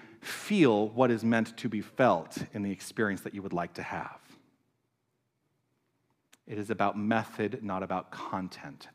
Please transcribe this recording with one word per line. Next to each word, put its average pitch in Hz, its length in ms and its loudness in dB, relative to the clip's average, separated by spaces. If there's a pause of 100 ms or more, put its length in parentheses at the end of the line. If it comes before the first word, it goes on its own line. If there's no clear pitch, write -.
(200)
feel 117 680 4
what 120 220 4
is 110 140 2
meant 113 340 2
to 123 100 -4
be 107 120 -2
felt 101 580 2 (140)
in 113 100 -4
the 101 80 -2
experience 98 520 -2
that - 120 -10
you 101 60 -8
would 92 120 -8
like 85 220 -4
to 90 80 -10
have. 82 360 -8 (2250)
It 104 120 -8
is 101 100 -4
about 101 300 0
method, 110 640 0
not 95 220 -4
about 92 260 -4
content. - 840 -10